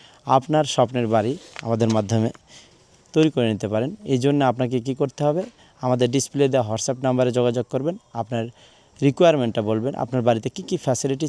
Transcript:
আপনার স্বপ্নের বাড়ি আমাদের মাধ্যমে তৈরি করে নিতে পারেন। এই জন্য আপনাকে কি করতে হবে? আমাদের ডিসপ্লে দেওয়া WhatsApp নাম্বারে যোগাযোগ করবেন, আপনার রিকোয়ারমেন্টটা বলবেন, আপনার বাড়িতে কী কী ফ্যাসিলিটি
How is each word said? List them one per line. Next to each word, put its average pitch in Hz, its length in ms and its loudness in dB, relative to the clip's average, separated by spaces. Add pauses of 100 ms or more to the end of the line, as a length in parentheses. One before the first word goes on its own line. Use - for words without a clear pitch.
(260)
আপনার 135 380 2
স্বপ্নের 123 440 0
বাড়ি 113 300 2 (240)
আমাদের 113 280 0
মাধ্যমে 110 400 0 (840)
তৈরি 156 160 4
করে 117 240 0
নিতে 104 140 -4
পারেন। 117 280 -2 (100)
এই 135 120 0
জন্য 143 280 2
আপনাকে 123 340 0
কি 123 160 -6
করতে 143 280 -4
হবে? 151 200 0 (380)
আমাদের 123 300 2
ডিসপ্লে 139 360 0
দেওয়া 117 280 0
WhatsApp 131 280 -4
নাম্বারে 127 280 2
যোগাযোগ 120 380 0
করবেন, 147 280 -4 (160)
আপনার 117 340 -6 (540)
রিকোয়ারমেন্টটা 135 600 4
বলবেন, 110 340 -2
আপনার 127 260 -2
বাড়িতে 117 280 2
কী 190 140 -10
কী 185 140 -4
ফ্যাসিলিটি 135 520 -2